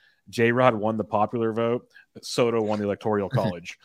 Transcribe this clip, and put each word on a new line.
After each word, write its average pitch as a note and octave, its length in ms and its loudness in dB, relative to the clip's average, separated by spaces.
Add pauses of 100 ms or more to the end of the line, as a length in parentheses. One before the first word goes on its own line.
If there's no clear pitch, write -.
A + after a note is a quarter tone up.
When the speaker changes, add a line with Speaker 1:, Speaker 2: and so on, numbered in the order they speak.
(300)
Speaker 1:
"J-Rod A#2+ 460 4
won A2 220 -2
the G#2 80 -4
popular A2+ 480 0
vote. A#2 340 -2 (340)
Soto A#2 400 0
won G#2+ 180 -2
the G#2 60 -2
electoral G2+ 440 -2
Speaker 2:
<laughs> - 0 -
Speaker 1:
college." F#2 560 -4